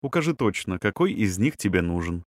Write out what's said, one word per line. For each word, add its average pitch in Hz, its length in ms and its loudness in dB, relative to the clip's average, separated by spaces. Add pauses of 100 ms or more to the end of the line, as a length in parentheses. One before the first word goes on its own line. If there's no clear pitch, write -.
«Укажи 156 320 0
точно, 98 460 -2
какой 175 320 0
из 95 260 0
них 123 200 0
тебе 90 240 2
нужен». 87 480 -2